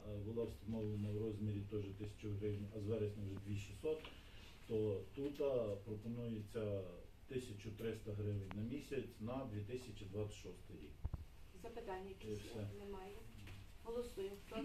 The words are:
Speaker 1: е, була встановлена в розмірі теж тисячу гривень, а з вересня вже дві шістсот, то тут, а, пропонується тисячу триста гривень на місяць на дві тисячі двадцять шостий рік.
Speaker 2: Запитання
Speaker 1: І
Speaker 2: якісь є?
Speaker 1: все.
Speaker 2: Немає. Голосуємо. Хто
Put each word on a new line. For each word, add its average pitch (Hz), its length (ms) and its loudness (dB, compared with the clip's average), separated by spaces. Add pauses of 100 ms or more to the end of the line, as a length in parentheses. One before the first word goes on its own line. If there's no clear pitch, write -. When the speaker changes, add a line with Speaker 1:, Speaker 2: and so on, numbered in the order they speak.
Speaker 1:
е, 104 80 0
була 113 280 2
встановлена 104 640 2
в 104 120 2
розмірі 104 400 4 (100)
теж 101 140 2 (120)
тисячу 104 320 -4
гривень, 104 460 2
а 107 40 -2
з 101 60 0
вересня 104 400 4
вже 98 200 0
дві 101 120 2
шістсот, - 420 2 (680)
то 107 340 6 (140)
тут, 143 260 2
а, 120 340 6 (100)
пропонується 107 960 0 (460)
тисячу 117 440 -2
триста 107 420 -2
гривень 101 420 2
на 104 60 0
місяць 127 440 0 (140)
на 123 260 0
дві 104 160 -2
тисячі 104 440 -4
двадцять 104 320 0
шостий - 440 -8
рік. 73 100 -8 (720)
Speaker 2:
Запитання 226 460 -4
Speaker 1:
І - 0 -
Speaker 2:
якісь 110 200 -6
є? 104 220 -2
Speaker 1:
все. 151 160 0 (180)
Speaker 2:
Немає. 101 260 -4 (720)
Голосуємо. 226 520 0 (120)
Хто 220 160 0